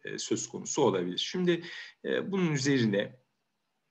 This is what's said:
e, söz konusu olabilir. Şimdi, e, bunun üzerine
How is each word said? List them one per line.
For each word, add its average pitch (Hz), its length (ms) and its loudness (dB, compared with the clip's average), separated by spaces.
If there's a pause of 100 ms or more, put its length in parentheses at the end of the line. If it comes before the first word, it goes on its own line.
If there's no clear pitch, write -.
e, 104 140 -8
söz - 320 -4
konusu - 320 -4
olabilir. 92 360 2
Şimdi, 175 460 0 (420)
e, 131 260 0
bunun 180 200 2
üzerine 123 680 2 (720)